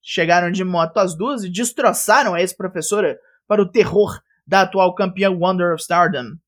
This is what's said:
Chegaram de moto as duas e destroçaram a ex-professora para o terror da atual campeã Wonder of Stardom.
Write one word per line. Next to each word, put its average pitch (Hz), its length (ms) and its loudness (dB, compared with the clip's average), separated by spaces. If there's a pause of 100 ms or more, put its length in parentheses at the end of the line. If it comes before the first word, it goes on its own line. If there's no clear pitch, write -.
Chegaram 175 520 0
de 185 100 -2
moto 175 360 -2
as 180 200 0
duas 233 240 -4
e 185 80 -8
destroçaram 220 840 0
a 170 60 -2
ex-professora 185 800 -4 (300)
para 208 120 2
o 190 80 2
terror 185 540 2 (240)
da 190 140 2
atual 185 340 2
campeã 190 340 -2
Wonder 180 460 0
of 165 80 -10
Stardom. 165 540 0 (120)